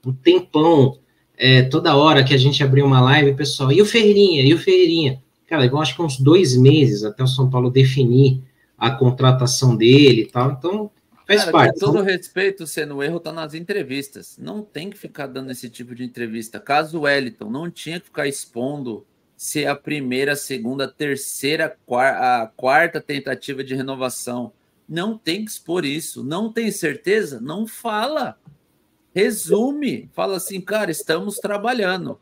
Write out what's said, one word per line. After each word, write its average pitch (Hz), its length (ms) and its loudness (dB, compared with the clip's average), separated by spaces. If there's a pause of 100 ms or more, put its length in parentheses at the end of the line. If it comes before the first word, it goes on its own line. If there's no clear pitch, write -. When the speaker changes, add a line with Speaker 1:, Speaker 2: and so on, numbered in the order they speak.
Speaker 1:
um 131 60 -4
tempão, 156 840 2 (400)
é, 131 240 6
toda 147 340 0
hora 143 280 6
que 143 100 2
a 135 40 4
gente 139 260 2
abriu 139 220 4
uma 131 140 6
live, 139 300 6
o 135 60 0
pessoal, 139 360 -2
"E 175 100 4
o 208 40 8
Ferreirinha? 202 580 4
E 143 100 6
o 170 40 4
Ferreirinha?" 165 640 2 (260)
Cara, 147 200 2
eu 135 100 0
acho 156 180 -4
que 170 60 -6
uns 143 160 -4
dois 139 400 4
meses 127 460 4
até 110 200 -6
o 131 40 0
São 131 220 0
Paulo 123 200 0
definir 131 720 4 (340)
a 117 140 -2
contratação 127 880 2
dele 120 460 6
e - 20 -2
tal, 131 260 -2
então 202 400 -6 (340)
faz 208 160 2
Speaker 2:
Cara, 185 120 -2
Speaker 1:
parte. 139 220 4
Speaker 2:
com - 40 -10
todo 202 200 0
Speaker 1:
Então 196 40 0
Speaker 2:
respeito, 185 640 -4
sendo 147 300 -8
o 139 60 -6
erro 165 140 -6
tá 165 140 -10
nas 160 220 -12
entrevistas. 156 840 -10
Não 208 240 -12
tem 196 280 -14
que 190 80 -20
ficar 143 300 -14
dando 131 240 -14
esse 123 180 -14
tipo 120 260 -18
de 123 80 -12
entrevista. 117 560 -12
Caso 156 420 -4
Wellington 131 480 -4
não 160 220 -10
tinha 156 260 -14
que 139 100 -18
ficar 147 200 -6
expondo 127 800 -10 (320)
se - 260 -8
é 139 60 -2
a 143 60 -4
primeira, 139 600 -4
segunda, 135 500 -6
terceira, 147 1000 -6
quar-, 123 560 0
a 113 60 -8
quarta 156 520 0
tentativa 135 640 -8
de 131 100 -8
renovação. 127 800 -8 (360)
Não 190 300 -6
tem 202 280 -8
que 214 60 -14
expor - 340 -6
isso. 139 400 -8
Não 196 260 -6
tem 226 200 -4
certeza? 156 680 -4
Não 160 260 -8
fala. 233 720 -6 (800)
Resume. 214 1000 -2
Fala 190 240 -4
assim, 190 220 -10
"Cara, 202 300 -4
estamos 175 480 -6
trabalhando. 202 840 -4